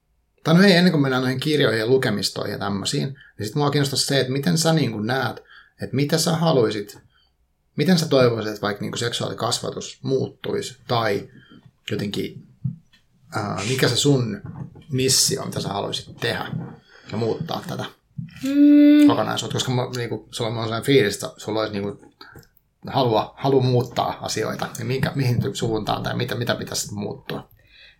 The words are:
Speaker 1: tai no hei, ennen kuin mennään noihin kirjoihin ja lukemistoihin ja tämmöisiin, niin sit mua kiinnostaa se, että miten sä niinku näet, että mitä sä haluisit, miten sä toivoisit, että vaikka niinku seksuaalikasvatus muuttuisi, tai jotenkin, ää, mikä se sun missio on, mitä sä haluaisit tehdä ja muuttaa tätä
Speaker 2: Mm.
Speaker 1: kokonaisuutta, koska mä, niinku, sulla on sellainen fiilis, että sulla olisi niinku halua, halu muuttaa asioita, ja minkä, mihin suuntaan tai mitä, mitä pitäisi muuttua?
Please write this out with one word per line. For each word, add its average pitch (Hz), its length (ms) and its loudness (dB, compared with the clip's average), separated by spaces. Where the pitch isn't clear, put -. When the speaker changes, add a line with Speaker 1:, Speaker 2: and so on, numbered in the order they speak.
Speaker 1:
tai 160 100 4
no 175 60 8
hei, 202 120 8
ennen 180 200 6
kuin 151 100 2
mennään 131 200 0
noihin 131 180 -2
kirjoihin 135 400 2
ja 110 60 0
lukemistoihin 117 640 0
ja 101 60 -8
tämmöisiin, 101 600 -4
niin 104 80 -6
sit 113 100 -10
mua 147 140 2
kiinnostaa 139 280 0
se, 139 220 0
että 127 120 -2
miten 160 260 0
sä 165 140 2
niinku 120 260 0
näet, 113 380 -4
että 101 140 -6
mitä 147 220 0
sä 170 140 0
haluisit, 127 640 0
miten 160 220 4
sä 160 100 -2
toivoisit, 117 440 4
että - 100 -8
vaikka 104 180 -4
niinku 107 180 -8
seksuaalikasvatus - 1040 -6
muuttuisi, - 720 -4
tai 113 400 -2
jotenkin, 101 520 -6
ää, 101 340 -4
mikä 131 200 2
se 117 80 0
sun 120 440 0
missio 131 480 0
on, - 80 -8
mitä 107 120 -6
sä 95 80 -6
haluaisit - 520 -6
tehdä 117 260 -4
ja 107 60 -6
muuttaa - 500 -4
tätä - 160 -8
Speaker 2:
Mm. 294 640 8
Speaker 1:
kokonaisuutta, - 460 0
koska 123 180 -2
mä, 123 100 2
niinku, 117 340 -6
sulla - 200 -4
on 120 60 -4
sellainen 113 300 -4
fiilis, 117 280 6
että - 220 -8
sulla 110 240 -4
olisi 107 120 -2
niinku 101 260 -6
halua, 120 500 0
halu 139 240 2
muuttaa 120 600 0
asioita, - 460 -4
ja 117 60 -8
minkä, 131 300 -2
mihin 120 240 0
suuntaan 113 460 -2
tai 120 140 -4
mitä, 120 180 -4
mitä 117 200 -2
pitäisi - 400 -8
muuttua? - 540 -10